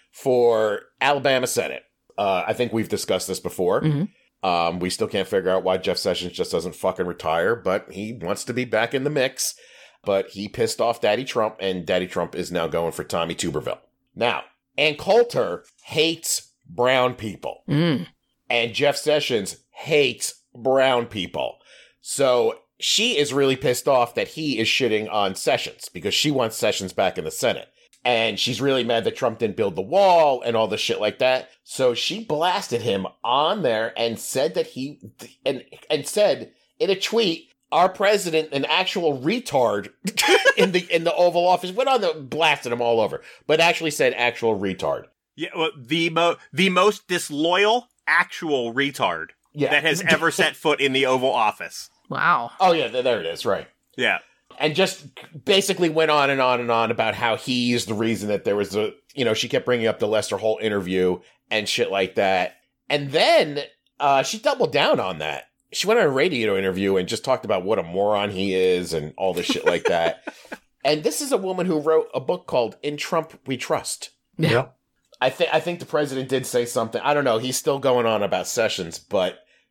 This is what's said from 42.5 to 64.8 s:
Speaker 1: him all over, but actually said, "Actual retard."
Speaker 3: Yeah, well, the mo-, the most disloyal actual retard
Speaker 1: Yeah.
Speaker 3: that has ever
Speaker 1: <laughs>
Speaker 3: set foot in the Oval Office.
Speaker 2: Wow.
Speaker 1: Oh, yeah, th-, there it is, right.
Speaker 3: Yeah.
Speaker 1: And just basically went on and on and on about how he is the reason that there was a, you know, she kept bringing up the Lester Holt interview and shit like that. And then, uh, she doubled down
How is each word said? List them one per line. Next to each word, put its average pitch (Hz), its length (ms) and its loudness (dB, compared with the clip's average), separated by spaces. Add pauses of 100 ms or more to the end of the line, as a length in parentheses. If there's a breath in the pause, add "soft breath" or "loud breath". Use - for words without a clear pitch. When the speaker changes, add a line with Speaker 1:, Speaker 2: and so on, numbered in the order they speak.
Speaker 1:
him 120 100 -2
all 117 180 4
over, - 220 -2 (240 loud breath)
but 156 140 4
actually 165 320 2
said, 131 220 2
"Actual 117 440 0
retard." 90 460 -4 (320)
Speaker 3:
Yeah, 165 200 -8
well, 160 220 0
the 165 320 -2
mo-, 165 260 2 (160 loud breath)
the 185 180 2
most 196 360 2
disloyal 180 800 0 (220)
actual 147 680 0
retard 117 540 -2 (240)
Speaker 1:
Yeah. 143 180 0
Speaker 3:
that 147 140 2
has 156 180 0
ever 160 280 2
Speaker 1:
<laughs> - 20 0
Speaker 3:
set 156 240 0
foot 147 240 0
in 139 120 2
the 135 140 2
Oval 131 240 2
Office. - 580 -2 (220)
Speaker 2:
Wow. 135 480 0
Speaker 1:
Oh, 185 140 6
yeah, 147 160 0
th-, 123 160 -2
there 120 160 2
it 82 60 -6
is, 85 200 -6
right. 92 220 0 (280)
Speaker 3:
Yeah. 113 220 2 (400)
Speaker 1:
And 156 160 0
just 180 320 0 (400)
basically 190 420 2
went 156 220 2
on 147 180 4
and 135 120 0
on 127 200 4
and 120 100 -2
on 113 200 2
about 110 240 0
how 110 220 0
he 123 360 0
is 120 140 -2
the 110 80 -4
reason 104 340 -2
that 104 160 -2
there 101 100 0
was 101 220 -2
a, 107 160 0 (220)
you 135 100 -2
know, 110 80 2
she 113 160 -2
kept 127 160 -2
bringing 120 220 0
up 107 120 0
the 107 80 0
Lester 104 300 0
Holt 107 240 -2
interview 92 600 0 (300 soft breath)
and 107 160 0
shit 104 240 0
like 95 260 0
that. 95 400 2 (340)
And 143 220 -2
then, 180 480 2 (380)
uh, 139 240 4
she 214 160 -6
doubled 254 340 0
down 151 280 2